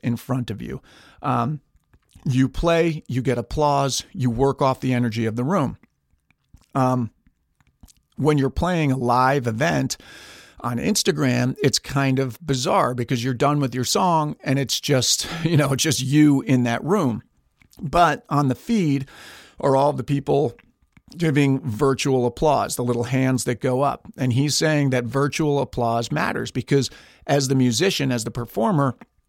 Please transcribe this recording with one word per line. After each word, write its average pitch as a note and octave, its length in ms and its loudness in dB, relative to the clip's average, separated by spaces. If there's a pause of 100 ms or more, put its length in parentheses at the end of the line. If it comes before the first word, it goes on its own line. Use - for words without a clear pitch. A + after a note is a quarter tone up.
in A#2+ 120 0
front B2+ 360 -6
of G#2 100 -10
you. - 180 -10 (400)
Um, C3 400 -2 (640)
you C3 240 2
play, E3 600 0
you B2+ 140 -2
get A#2+ 160 0
applause, C#3+ 760 0
you B2 180 -2
work C3 320 0
off C3 160 2
the B2+ 160 0
energy A#2 320 0
of A2 80 -2
the B2 80 -4
room. D3 360 -2 (960)
Um, B2+ 340 0 (1040)
when D3 240 2
you're C3+ 120 2
playing E3 420 0
a C3 40 0
live B2+ 520 2
event C3+ 480 -2 (640)
on A#2+ 180 -4
Instagram, C#3 800 0
it's - 200 2
kind C3+ 400 0
of B2+ 200 -6
bizarre C#3 540 0
because A#2+ 300 -4
you're C3 100 -2
done C#3+ 240 2
with C3 160 -2
your B2+ 80 -4
song D#3+ 640 0
and C#3 160 0
it's - 200 -4
just, - 460 0 (100)
<laughs> E3 60 -6
you E3 140 2
know, C#3 160 4
it's B2 100 -2
just C3+ 180 0
you C#3+ 420 4
in B2+ 200 2
that A#2 220 -2
room. C#3+ 400 0 (580)
But D#3+ 460 2
on C#3+ 180 2
the B2+ 80 2
feed D3 540 0 (540)
are C3+ 140 4
all C#3+ 160 2
the C3 120 -8
people C#3 520 -2 (640)
giving C#3+ 420 2
virtual C3 640 0
applause, B2 520 0
the B2 80 -4
little A#2 200 -2
hands C3 400 0
that B2 160 -4
go B2+ 220 0
up. C3 240 -4 (100)
And B2+ 160 -2
he's C#3 240 0
saying D3+ 340 2
that B2+ 140 0
virtual C#3 560 -2
applause A#2 500 -2
matters D3+ 400 -4
because C3 380 0 (380)
as C#3+ 220 0
the C#3 60 0
musician, C3 560 2
as B2 140 -4
the - 60 -6
performer, C#3+ 640 0 (320)